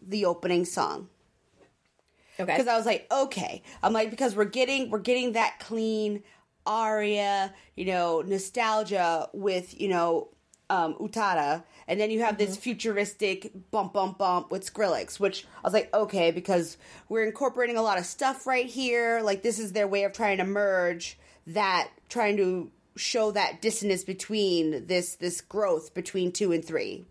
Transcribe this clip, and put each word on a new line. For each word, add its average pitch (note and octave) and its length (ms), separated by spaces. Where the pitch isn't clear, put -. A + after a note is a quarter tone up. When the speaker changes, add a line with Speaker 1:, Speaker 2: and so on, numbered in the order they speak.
Speaker 1:
the G3 220
opening F3 400
song. C3+ 460
Speaker 2:
Okay. F3+ 160
Speaker 1:
'Cause B3 120
I A#3 100
was A3 80
like, A3 260
"Okay." C4+ 520
I'm G3+ 100
like, A3 180
because A3+ 240
we're G#3 100
getting, B3+ 460
we're G#3+ 80
getting B3 340
that A3+ 260
clean G#3+ 640
aria, G#3 840
you F#3 100
know, F3 360
nostalgia F#3+ 1120
with, F#3+ 480
you G3+ 60
know, E3+ 400
um, E3+ 260
Utada. E3+ 680
And F#3+ 120
then G#3+ 120
you A3 100
have G#3+ 160
this G3+ 140
Speaker 2:
Mm-hmm. G3 100
Speaker 1:
futuristic G3+ 920
bump, G#3+ 220
bump, F#3+ 260
bump F3+ 320
with F#3+ 200
Skrillex, E3+ 480
which F#3+ 280
I - 40
was F#3 60
like, - 200
"Okay," G3 380
because F3+ 460
we're A3 140
incorporating A#3+ 540
a A3 40
lot G#3 160
of F3+ 80
stuff C4 400
right B3+ 220
here. A#3 560
Like, G3 180
this G#3+ 180
is G#3 140
their G#3 140
way G3 160
of G3 100
trying G3+ 240
to F3+ 60
merge F#3 720
that, F3+ 420
trying G#3 280
to F#3 320
show A3 340
that F#3+ 320
dissonance G3+ 400
between F#3 840
this, F3+ 280
this F3 260
growth F#3 540
between F3+ 380
two F#3+ 180
and E3 120
three, E3 480